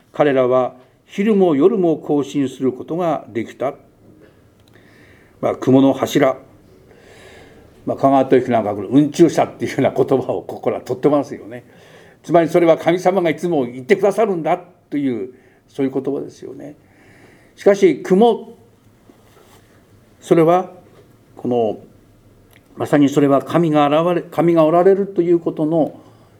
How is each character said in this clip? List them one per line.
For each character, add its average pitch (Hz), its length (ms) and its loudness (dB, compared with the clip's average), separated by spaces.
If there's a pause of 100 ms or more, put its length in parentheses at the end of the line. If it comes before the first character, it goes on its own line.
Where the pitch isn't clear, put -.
(120)
彼 147 220 0
ら 131 140 2
は 127 280 0 (300)
昼 208 300 -2
も 185 200 2
夜 180 220 2
も 170 200 0
行 147 260 -2
進 135 260 -4
す 131 140 -12
る 127 100 0
こ 127 120 -14
と 160 120 -8
が 170 320 -4
で 107 160 -8
き - 100 -20
た。」 139 200 -6 (1700)
ま - 80 -2
あ、 104 60 -4
雲 131 280 4
の 135 100 4
柱。 131 440 0 (1500)
ま 123 100 -4
あ、 - 20 -18
香 135 120 2
川 135 140 4
豊 135 180 4
福 127 100 -6
な 113 100 2
ん - 20 -6
か 101 120 -4
こ 101 60 -8
の 95 60 -10
雲 143 220 2
中 165 200 4
車 139 140 0
っ - 120 -6
て 120 100 -6
い - 20 -6
う - 40 -8
よ - 80 -6
う - 20 0
な 120 100 2
言 131 140 0
葉 127 260 -2
を 92 100 -6
こ - 140 -14
こ - 60 -14
か 123 100 -2
ら 98 100 -8
取 - 160 -8
っ - 40 -12
て 147 80 2
ま 143 140 0
す 120 120 -12
よ 92 100 -20
ね。 117 200 -18 (580)
つ - 80 -10
ま 170 100 4
り 165 60 -2
そ 170 120 2
れ 175 60 2
は 160 120 4
神 165 200 0
様 185 240 0
が 170 80 0
い 147 60 -2
つ 175 140 -6
も 147 160 0
言 123 180 -14
っ - 20 -16
て 190 120 2
く - 40 -6
だ 196 120 0
さ 214 120 0
る 196 100 -4
ん 165 60 -6
だ 156 160 -2 (320)
と 147 80 -6
い 127 260 -4
う、 92 100 -14 (340)
そ - 160 -6
う - 20 0
い 131 40 -4
う 135 40 -10
言 135 200 -6
葉 143 80 -6
で 147 80 -14
す - 140 -20
よ - 100 -16
ね。 139 220 -18 (800)
し - 80 -20
か 196 120 4
し 190 260 2
雲、 208 540 0 (1700)
そ - 120 0
れ 165 100 4
は 180 280 0 (640)
こ - 120 -10
の、 117 320 -2 (1000)
ま - 100 -6
さ 156 100 2
に 143 120 4
そ 139 100 0
れ 143 80 2
は 135 140 2
神 165 280 0
が 151 180 2
現 165 360 0
れ、 - 60 -18
神 170 240 0
が 165 100 4
お 156 80 2
ら 175 140 2
れ 196 100 4
る 196 120 -4
と 196 140 -4
い 170 120 0
う 170 60 2
こ 165 120 -4
と 160 140 -4
の 156 340 -2 (400)